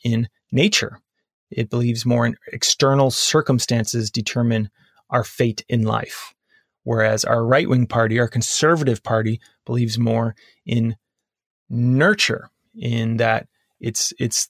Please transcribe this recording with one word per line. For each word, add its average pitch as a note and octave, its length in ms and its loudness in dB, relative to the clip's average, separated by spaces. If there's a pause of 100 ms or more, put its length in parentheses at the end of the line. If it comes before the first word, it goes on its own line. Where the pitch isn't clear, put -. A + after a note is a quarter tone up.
in A#2 240 0 (240)
nature. - 480 0 (520)
It A#2 180 -4
believes A#2+ 360 -2
more A#2+ 200 2
in A#2 100 -2 (160)
external C#3 600 2
circumstances A#2+ 960 0
determine A2+ 600 -2 (420)
our B2 120 0
fate - 460 -4
in A#2 140 0
life. A2 500 -4 (520)
Whereas A2 400 0
our A#2 180 2
right-wing B2+ 440 2
party, A2+ 320 0
our A#2 100 2
conservative D3 760 0
party, A2+ 380 -2 (240)
believes A#2 340 -2
more A2+ 360 0 (300)
in A2+ 300 0 (760)
nurture, B2+ 800 0 (300)
in A#2 380 -2
that A2+ 300 0 (340)
it's, - 380 -4
it's - 300 -2